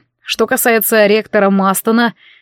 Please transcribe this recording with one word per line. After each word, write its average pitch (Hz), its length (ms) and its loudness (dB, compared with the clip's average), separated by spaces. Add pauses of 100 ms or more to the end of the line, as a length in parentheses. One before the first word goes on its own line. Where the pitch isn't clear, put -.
(220)
Что - 260 -4
касается 226 580 0
ректора 208 440 0
Мастона, 196 640 0 (280)